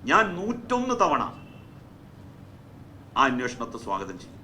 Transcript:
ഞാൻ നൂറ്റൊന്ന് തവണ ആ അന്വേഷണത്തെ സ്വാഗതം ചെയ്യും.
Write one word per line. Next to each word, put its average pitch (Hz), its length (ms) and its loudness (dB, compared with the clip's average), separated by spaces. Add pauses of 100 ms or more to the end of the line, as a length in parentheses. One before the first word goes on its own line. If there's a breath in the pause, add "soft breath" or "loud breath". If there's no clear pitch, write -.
ഞാൻ 196 140 8 (140)
നൂറ്റൊന്ന് 247 640 0
തവണ 147 220 6 (1900)
ആ 123 120 8
അന്വേഷണത്തെ 120 560 -2
സ്വാഗതം 95 340 -2
ചെയ്യും. - 240 -16